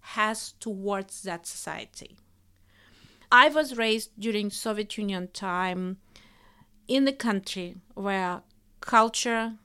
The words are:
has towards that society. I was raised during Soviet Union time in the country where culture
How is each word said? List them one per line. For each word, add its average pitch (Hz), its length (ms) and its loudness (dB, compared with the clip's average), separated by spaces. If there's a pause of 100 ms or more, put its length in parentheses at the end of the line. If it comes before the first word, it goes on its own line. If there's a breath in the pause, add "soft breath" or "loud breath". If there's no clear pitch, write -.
has 214 600 -4
towards 196 600 -6
that 175 240 -8
society. - 680 -12 (1160 soft breath)
I 262 160 10
was 294 280 0
raised 226 420 0
during 208 320 -2
Soviet 208 460 -6
Union 190 360 -4
time 185 680 -4 (880 soft breath)
in 269 180 4
the 269 80 2
country 190 640 -4 (180)
where 190 480 -2 (380)
culture 226 760 2 (100)